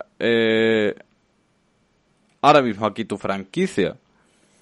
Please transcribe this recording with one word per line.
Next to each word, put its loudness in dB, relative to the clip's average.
eh, 0
ahora 6
mismo -2
aquí -4
tu -8
franquicia -4